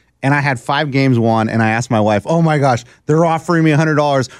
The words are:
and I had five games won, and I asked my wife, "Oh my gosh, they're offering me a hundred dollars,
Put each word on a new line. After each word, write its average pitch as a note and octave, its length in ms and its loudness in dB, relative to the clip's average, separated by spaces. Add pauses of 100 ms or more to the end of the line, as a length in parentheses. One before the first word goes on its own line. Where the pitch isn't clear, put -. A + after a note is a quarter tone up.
(240)
and C3+ 100 0
I D3 60 0
had C#3+ 200 -2
five D3 300 -4
games C3 300 2
won, A2+ 280 0
and A2+ 140 -2
I A2 80 0
asked A#2 220 -4
my A2 80 2
wife, G#2 260 0
"Oh E3 160 0
my D#3 160 2
gosh, C3 260 0 (220)
they're D#3 200 0
offering E3 380 0
me D#3+ 80 2
a C#3+ 60 2
hundred D#3 180 0
dollars, C#3+ 320 0 (120)